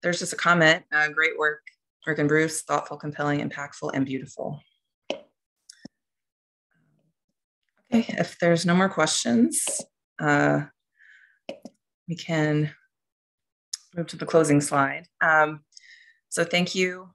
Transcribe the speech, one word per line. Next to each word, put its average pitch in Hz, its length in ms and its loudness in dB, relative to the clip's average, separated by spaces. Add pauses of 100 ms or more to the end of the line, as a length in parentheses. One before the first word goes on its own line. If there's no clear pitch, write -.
There's 175 160 -2
just 180 140 -6
a - 20 -8
comment. 170 560 4
Uh, 151 160 0
"Great 156 300 -2
work, 151 240 -2 (440)
Rick 160 140 -4
and 147 80 2
Bruce. 156 360 2
Thoughtful, 147 340 -4
compelling, 147 420 -4
impactful, 143 540 -10
and 135 120 0
beautiful." 135 540 -10 (3250)
Okay, 226 120 4 (120)
if - 220 -4
there's 170 260 4
no 175 100 4
more 190 140 4
questions, 226 760 2 (540)
uh, 147 440 2 (1500)
we 165 60 -6
can 151 560 -2 (1200)
move 170 120 -6
to 160 100 -14
the 151 80 -8
closing 151 340 4
slide. 143 480 -2 (140)
Um, 156 400 2 (680)
so - 160 -2
thank 175 320 -2
you. 185 400 -4